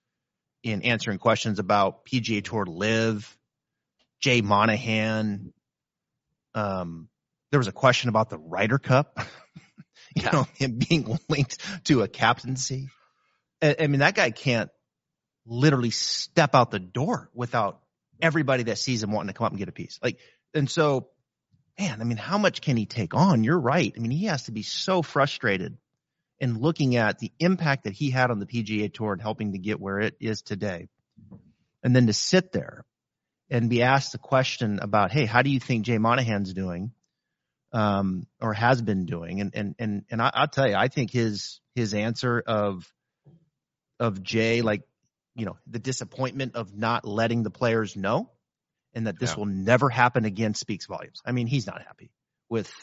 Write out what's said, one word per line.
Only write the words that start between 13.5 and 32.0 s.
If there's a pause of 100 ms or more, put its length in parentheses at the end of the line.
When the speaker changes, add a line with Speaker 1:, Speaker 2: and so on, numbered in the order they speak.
Speaker 1:
I,
I
mean,
that
guy
can't (760)
literally
step
out
the
door
without (400)
everybody
that
sees
him
wanting
to
come
up
and
get
a
piece.
Like, (360)
and
so, (720)
man,
I
mean,
how
much
can
he
take
on?
You're
right.
I
mean,
he
has
to
be
so
frustrated (640)
in
looking
at
the
impact
that
he
had
on
the
P
G
A
Tour
and
helping
to
get
where
it
is
today. (920)
And
then